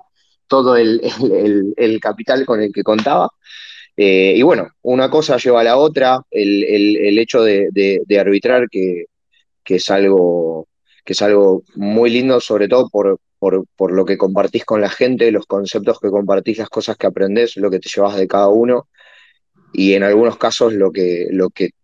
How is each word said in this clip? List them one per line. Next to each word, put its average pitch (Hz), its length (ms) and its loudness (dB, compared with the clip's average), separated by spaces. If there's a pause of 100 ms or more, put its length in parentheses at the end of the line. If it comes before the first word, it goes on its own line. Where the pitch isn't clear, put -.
(460)
todo 127 320 2
el, 113 260 2
<laughs> 117 180 -6
el, 113 100 0
el, 101 440 0
el 110 240 0
capital 113 460 -4
con 110 160 -2
el 104 100 -2
que 101 120 -6
contaba. 135 460 0 (680)
Eh, 95 380 4
y 123 60 4
bueno, 131 260 2 (140)
una 131 260 0
cosa 151 280 0
lleva 120 240 2
a - 20 2
la 117 140 2
otra, 135 520 2
el, 101 340 0
el, 104 340 2
el 104 200 0
hecho 117 240 0
de, 101 300 2
de, 98 340 0
de 101 140 2
arbitrar, 104 500 0
que, 90 360 -4 (580)
que 92 140 -2
es - 120 -6
algo, 87 760 0 (360)
que 95 100 -10
es - 100 -6
algo 101 400 2 (100)
muy 110 380 0
lindo, 123 280 0
sobre 104 280 -2
todo 123 220 2
por, 98 300 0 (200)
por, 95 260 -2 (100)
por 92 160 -2
lo 92 140 0
que 98 100 -2
compartís 98 480 -2
con 107 180 -2
la 101 100 -2
gente, 120 400 0
los 104 160 -4
conceptos 101 520 -4
que 101 120 -4
compartís, 101 480 -2
las 104 100 -10
cosas 110 260 -8
que - 120 -4
aprendés, 98 500 -2
lo 98 140 -2
que 92 80 -2
te - 100 -12
llevas 101 260 -2
de 95 120 -2
cada 101 220 2
uno, 120 380 0 (840)
y 95 200 2
en 98 100 2
algunos 110 340 2
casos 117 360 0
lo 95 180 0
que, 90 400 -2
lo 92 180 0
que - 220 -4 (120)